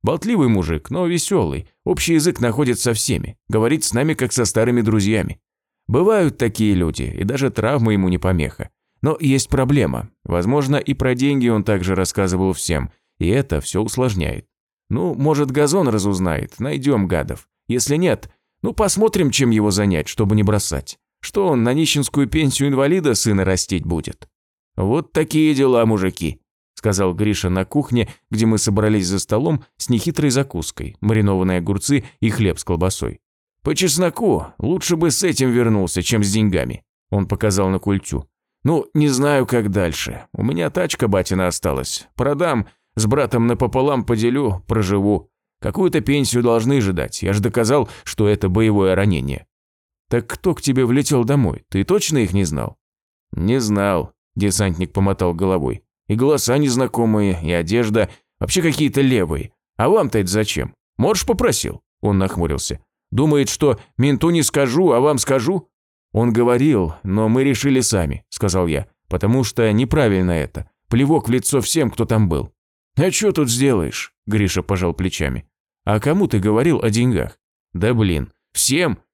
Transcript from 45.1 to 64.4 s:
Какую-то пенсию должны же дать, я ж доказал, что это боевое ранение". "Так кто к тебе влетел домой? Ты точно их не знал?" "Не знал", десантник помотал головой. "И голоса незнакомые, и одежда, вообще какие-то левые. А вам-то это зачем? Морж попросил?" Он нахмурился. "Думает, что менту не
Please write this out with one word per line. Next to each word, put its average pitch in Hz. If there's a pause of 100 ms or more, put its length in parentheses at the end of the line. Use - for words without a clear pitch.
Какую-то 160
пенсию 123
должны 117
же 98
дать, 69
я 95
ж 104
доказал, 120 (160)
что 104
это 104
боевое 98
ранение". 78 (640)
"Так 120
кто -
к -
тебе 131
влетел 131
домой? 131
Ты 98
точно 165
их 95
не 98
знал?" 71 (560)
"Не 113
знал", 101 (260)
десантник 95
помотал 95
головой. 85 (240)
"И 107
голоса 135
незнакомые, 113
и 80
одежда, 104 (300)
вообще 170
какие-то 143
левые. 92 (260)
А 120
вам-то 165
это 95
зачем? 104 (240)
Морж 185
попросил?" - (200)
Он 101
нахмурился. 85 (320)
"Думает, 143
что 139 (180)
менту 143
не 170